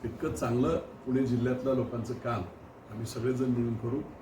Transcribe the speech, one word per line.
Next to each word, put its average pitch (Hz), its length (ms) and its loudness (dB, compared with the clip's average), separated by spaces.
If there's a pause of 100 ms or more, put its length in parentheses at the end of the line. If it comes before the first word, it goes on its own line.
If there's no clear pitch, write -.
इतकं 139 300 -2
चांगलं 127 440 4
पुणे 127 480 0
जिल्ह्यातल्या 123 480 2
लोकांचं 120 400 0
काम 113 280 -2 (500)
आम्ही 113 140 -6
सगळेजण 123 400 0
मिळून 117 300 2
करू. 120 260 -2 (200)